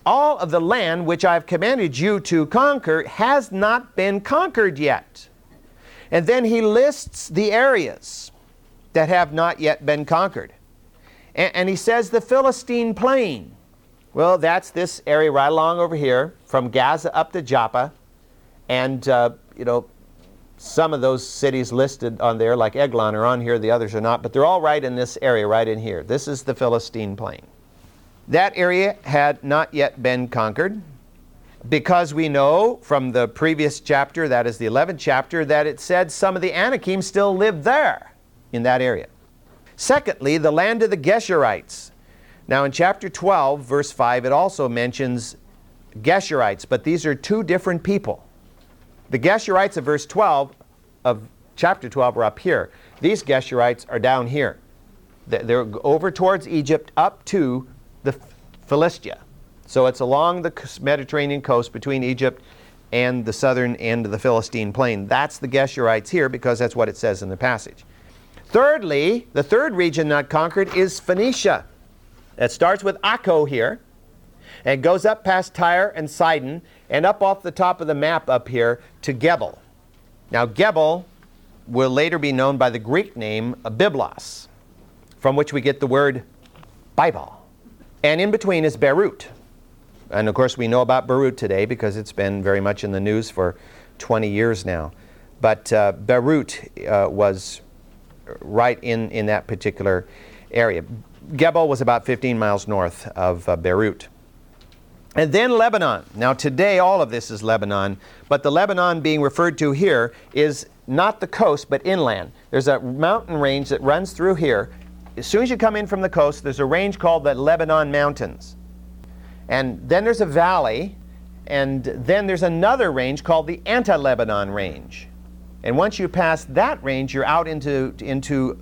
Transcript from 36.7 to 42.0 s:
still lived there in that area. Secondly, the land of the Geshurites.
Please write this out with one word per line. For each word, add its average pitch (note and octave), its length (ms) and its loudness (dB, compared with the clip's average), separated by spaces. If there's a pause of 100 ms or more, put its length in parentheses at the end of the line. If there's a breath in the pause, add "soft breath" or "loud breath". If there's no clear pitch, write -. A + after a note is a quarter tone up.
still G3+ 340 0
lived F#3 300 0
there B3 480 0 (400)
in A#2 120 -4
that B2+ 180 4
area. A#2+ 240 -2 (720 soft breath)
Secondly, F3 600 0
the D3+ 140 2
land G#3 320 2
of G#3+ 80 2
the G3 80 0
Geshurites. D#3 920 0 (580 soft breath)